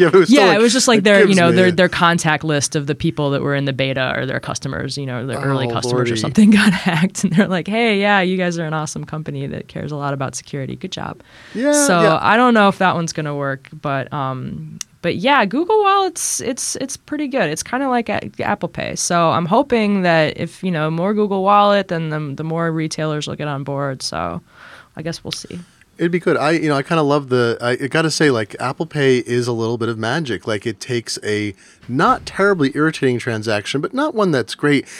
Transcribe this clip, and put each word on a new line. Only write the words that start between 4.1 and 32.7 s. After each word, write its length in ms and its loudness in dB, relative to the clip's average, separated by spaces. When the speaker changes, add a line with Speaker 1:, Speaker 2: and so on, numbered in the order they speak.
Speaker 2:
or 100 -4
their 140 -4
customers, 580 -8
you 80 -6
know, 180 -6
their 140 -6
early 300 -2
Speaker 1:
Oh, 60 -4
Speaker 2:
customers 360 0
or 40 -2
Speaker 1:
Lordy. 60 -2
Speaker 2:
something 300 4
<laughs> 120 6
got 100 6
hacked, 500 -2
and 120 0
they're 120 4
like, 220 -4
"Hey, 320 0
yeah, 220 2
you 140 0
guys 220 -2
are 60 -6
an 100 -4
awesome 300 -6
company 420 -8
that 220 -10
cares 240 -10
a 40 -8
lot 160 -4
about 220 -6
security. 400 -10
Good 160 -10
job." 300 -10
Speaker 1:
Yeah, 160 0
Speaker 2:
So 160 4
Speaker 1:
yeah. 180 4
Speaker 2:
I 160 4
don't 180 6
know 140 6
if 100 0
that 180 2
one's 160 -4
gonna 240 -6
work, 320 -6
but, 320 -4
um, 680 -8
but 140 -2
yeah, 280 2
Google 400 0
Wallet's, 560 0
it's, 400 -6
it's 160 -8
pretty 320 -8
good. 200 0
It's 140 -4
kinda 260 -4
like 200 0
a-, 200 -4
Apple 280 -4
Pay. 280 -8
So 340 0
I'm 160 0
hoping 560 2
that 340 2
if, 280 -8
you 80 -2
know, 180 -2
more 240 -2
Google 300 0
Wallet, 420 4
then 220 -4
the, 260 -6
the 80 -8
more 300 -2
retailers 560 -4
will 80 -8
get 100 -6
on 160 -6
board. 400 -6
So 380 -6
I 60 -10
guess 200 -8
we'll 80 -12
see. 300 -12
Speaker 1:
It'd 140 0
be 60 2
good. 180 2
I, 140 2
you 180 2
know, 80 2
I 60 0
kinda 200 0
love 260 0
the, 320 2
I, 100 -2
I 160 -2
gotta 240 0
say, 200 2
like, 300 -2
Apple 240 -4
Pay 340 2
is 280 -2
a 60 0
little 260 -2
bit 100 -2
of 80 -4
magic. 500 -4
Like, 200 -4
it 140 -6
takes 440 -6
a 300 -4
not 380 0
terribly 480 0